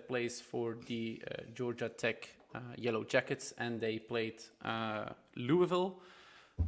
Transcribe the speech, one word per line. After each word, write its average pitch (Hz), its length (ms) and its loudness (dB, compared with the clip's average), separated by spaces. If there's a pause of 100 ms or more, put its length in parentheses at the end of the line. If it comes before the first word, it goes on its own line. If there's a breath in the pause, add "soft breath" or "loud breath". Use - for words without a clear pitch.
plays 120 320 0
for 117 360 -2 (100)
the, 113 440 -2
uh, - 120 -6 (120)
Georgia 120 340 -2
Tech, - 400 -2 (240)
uh, - 60 -6 (180)
Yellow 110 280 2
Jackets, 131 540 2
and 117 220 -2
they 113 200 0
played, 113 420 -2 (220)
uh, 110 460 -2 (260)
Louisville. 180 680 4 (640 soft breath)